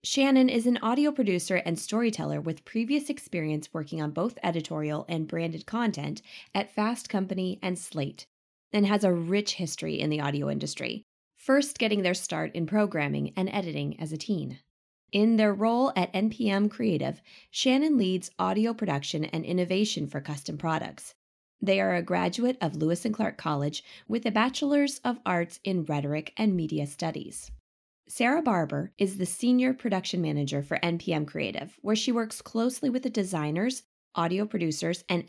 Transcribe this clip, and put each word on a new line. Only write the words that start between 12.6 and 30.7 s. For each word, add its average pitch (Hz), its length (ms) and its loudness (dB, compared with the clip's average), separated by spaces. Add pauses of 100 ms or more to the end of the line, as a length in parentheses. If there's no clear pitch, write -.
programming 147 720 0
and 185 160 0
editing 156 440 -4
as 151 140 -6
a 156 60 -6
teen. 147 420 -4 (540)
In 220 240 6
their 208 160 4
role 233 420 2
at 180 180 2
N 214 160 2
P 214 200 0
M 202 180 4
Creative, 175 540 0 (280)
Shannon 269 480 4
leads 185 400 2
audio 202 360 2
production 156 500 -2
and 160 220 -4
innovation 180 640 0
for 143 120 -6
custom 143 380 -8
products. - 560 -4 (480)
They 196 180 4
are 190 160 2
a 175 60 0
graduate 180 580 0
of - 160 -2
Lewis 156 300 0
and 214 100 0
Clark - 220 -2
College 147 480 -2 (200)
with 226 200 -2
a 226 60 2
Bachelor's 277 720 2
of 247 200 -2
Arts 170 380 -2
in 185 220 0
Rhetoric 147 500 -2
and 208 220 2
Media 151 300 -2
Studies. - 640 -8 (580)
Sarah 262 320 2
Barber 170 560 0
is 196 200 0
the 185 80 0
Senior 247 480 4
Production 190 480 -2
Manager 147 400 0
for 143 220 -2